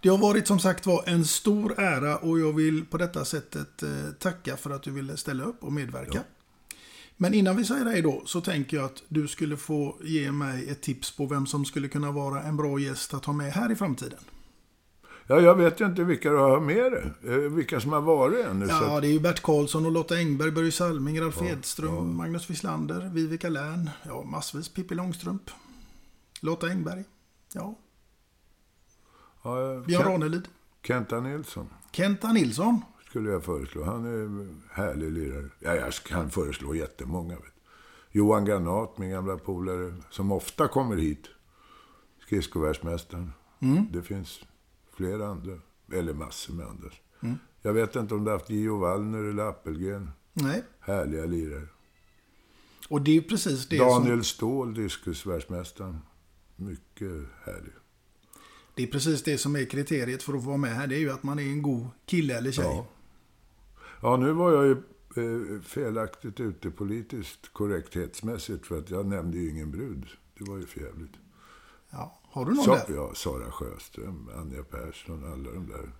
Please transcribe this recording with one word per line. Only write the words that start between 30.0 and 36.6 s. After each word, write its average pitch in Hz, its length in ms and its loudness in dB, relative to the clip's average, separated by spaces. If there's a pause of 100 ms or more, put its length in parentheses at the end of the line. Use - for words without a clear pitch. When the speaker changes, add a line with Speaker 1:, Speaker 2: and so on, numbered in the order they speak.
Speaker 2:
Kent-, 190 100 4
Speaker 1:
Ranelid. 170 340 0 (360)
Speaker 2:
Kenta 117 360 0
Nilsson. 139 500 -8 (220)
Speaker 1:
Kenta 196 420 2
Nilsson? 185 480 4 (280)
Speaker 2:
Skulle 107 200 -2
jag 90 140 0
föreslå. 76 400 -4
Han 113 220 -2
är 117 200 -4
en 101 360 -8 (100)
härlig 78 400 -2
lirare. 71 380 -6 (100)
Ja, 85 160 0
jag 64 180 -2
kan 80 360 -4
föreslå 73 460 -4